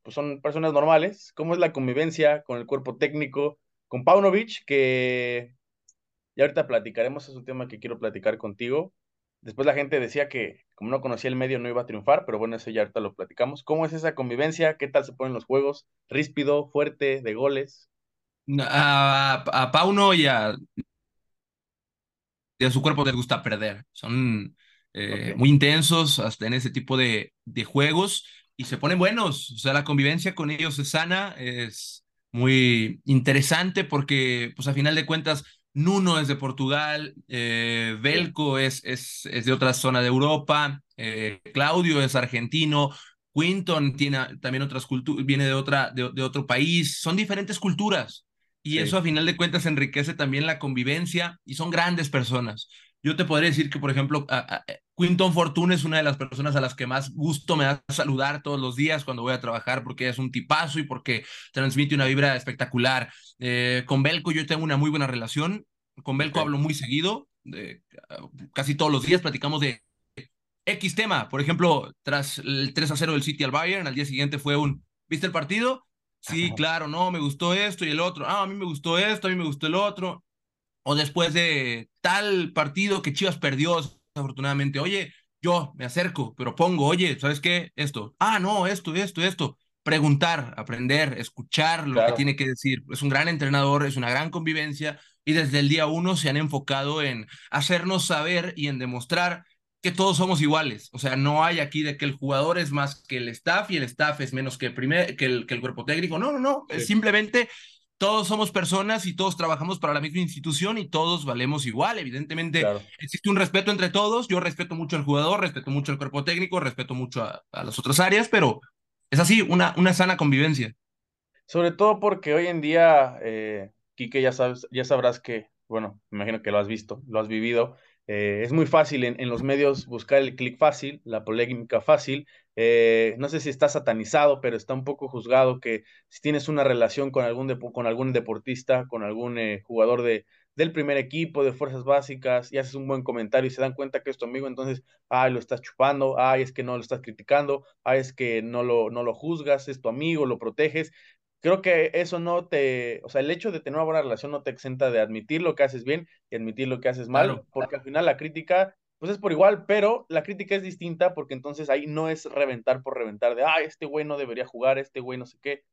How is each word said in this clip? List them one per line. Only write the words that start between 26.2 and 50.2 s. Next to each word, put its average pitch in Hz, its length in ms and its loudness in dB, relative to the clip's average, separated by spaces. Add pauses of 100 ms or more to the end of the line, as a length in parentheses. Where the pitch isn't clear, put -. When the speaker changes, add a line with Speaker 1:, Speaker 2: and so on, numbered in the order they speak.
Speaker 2:
en 117 80 -2
ese 127 160 -2
tipo 131 260 -4
de, 117 360 0 (120)
de 113 200 -8
juegos 156 600 0 (300)
y 131 80 -10
se 127 140 -6
ponen 180 200 0
buenos. 185 540 0
O 113 60 -12
sea, 135 140 0
la 143 120 2
convivencia 151 500 0
con 151 160 -4
ellos 151 280 -4
es 143 120 -6
sana, 180 480 -2
es 123 640 -10 (280)
muy 123 720 4
interesante 139 800 2
porque, 131 720 -2
pues, 123 120 -6
a 139 60 -2
final 143 200 2
de 156 120 0
cuentas, 156 380 -2 (320)
Nuno 175 440 4
es 143 80 0
de 139 80 0
Portugal, 143 800 -2 (140)
eh, 117 680 -2 (140)
Speaker 1:
Sí. 170 200 0
Speaker 2:
Belko 143 280 0
es, 131 260 -2
es, - 420 -10
es 120 180 -6
de 127 80 4
otra 131 220 4
zona 127 280 2
de 123 60 2
Europa, 143 720 2 (160)
eh, 110 440 -6 (120)
Claudio 156 480 2
es 135 140 0
argentino, 139 760 0 (440)
Quinton 160 640 0
tiene 143 220 0 (220)
también 131 220 -4
otras 131 260 -6
cultu-, 135 360 -2
viene 139 220 2
de 135 80 2
otra, 135 360 0
de, 123 220 -4
de 131 100 -4
otro 131 240 -4
país. 147 540 2
Son 165 160 -2
diferentes 202 420 -2
culturas 185 640 -2 (380)
y 151 160 -2
Speaker 1:
Sí. - 20 2
Speaker 2:
eso, 160 180 0
a 180 40 2
final 160 240 2
de 175 100 0
cuentas, 170 300 0
enriquece 143 480 0
también 143 320 -2